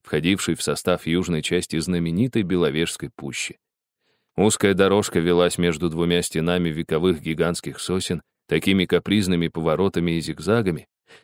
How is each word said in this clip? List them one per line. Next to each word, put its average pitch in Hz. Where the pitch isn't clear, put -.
входивший 82
в -
состав 82
южной 82
части 85
знаменитой 87
Беловежской 82
пущи. -
Узкая 98
дорожка 98
велась 87
между 87
двумя 85
стенами 85
вековых 80
гигантских 80
сосен, 90
такими 92
капризными 90
поворотами 82
и 82
зигзагами, 80